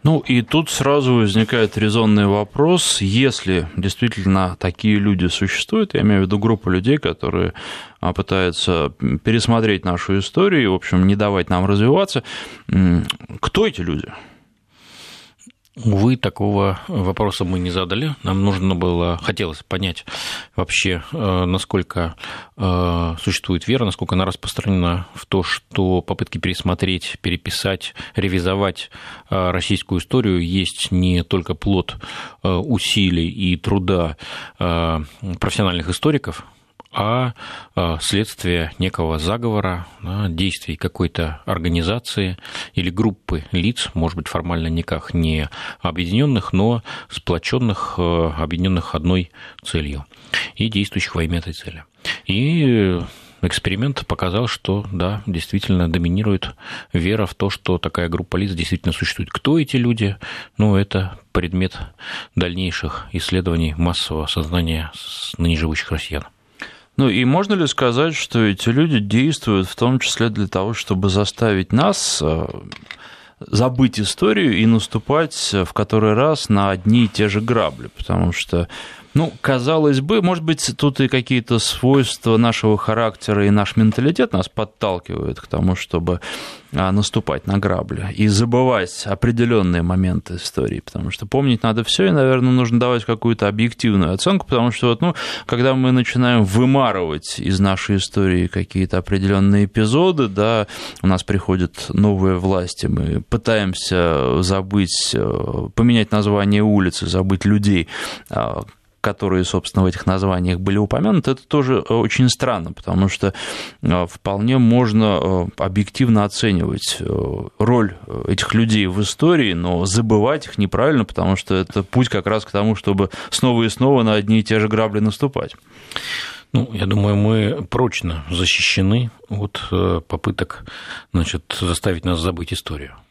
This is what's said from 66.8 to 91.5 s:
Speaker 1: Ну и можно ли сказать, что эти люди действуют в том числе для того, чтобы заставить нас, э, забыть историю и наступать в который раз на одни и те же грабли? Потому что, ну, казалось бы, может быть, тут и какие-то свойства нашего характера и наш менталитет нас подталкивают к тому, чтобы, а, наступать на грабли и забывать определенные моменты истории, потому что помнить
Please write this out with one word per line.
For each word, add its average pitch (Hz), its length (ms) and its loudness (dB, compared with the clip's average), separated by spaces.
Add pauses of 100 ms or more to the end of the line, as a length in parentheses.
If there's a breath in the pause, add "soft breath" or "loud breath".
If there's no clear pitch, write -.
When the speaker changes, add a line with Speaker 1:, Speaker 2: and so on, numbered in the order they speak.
Speaker 1:
Ну 135 120 4
и 117 160 2
можно 190 300 2
ли 175 120 2
сказать, 135 480 0
что - 300 0
эти 101 240 0
люди 139 320 2
действуют 107 680 2
в - 60 -12
том 127 240 2
числе - 300 0
для 104 180 -2
того, 95 280 -2
чтобы 98 340 0
заставить 98 640 0
нас, 165 500 0
э, 78 240 0 (960 loud breath)
забыть 127 580 2
историю 175 580 2
и 107 80 2
наступать 117 1000 0
в - 80 -8
который 107 420 2
раз 143 340 2
на 101 220 2
одни 107 360 4
и - 20 0
те 104 200 0
же 101 120 0
грабли? 107 480 -2
Потому 87 420 -2
что, 87 380 -2 (440 loud breath)
ну, 151 280 0
казалось 139 600 2
бы, 190 220 0
может 175 220 0
быть, 160 320 -2
тут 143 240 0
и 131 80 4
какие-то 123 500 0
свойства 123 800 2
нашего 110 420 4
характера 107 680 0
и 101 40 4
наш 101 260 2
менталитет 135 560 2
нас 92 160 -2
подталкивают 90 920 -4
к - 60 -20
тому, 92 300 2
чтобы, 87 440 -2 (560 loud breath)
а, 92 140 0
наступать 98 560 -2
на 98 120 0
грабли 95 580 -2
и 107 100 2
забывать 117 800 2
определенные 107 760 2
моменты 90 520 0
истории, - 460 -4
потому - 320 -8
что - 140 -12
помнить 131 360 2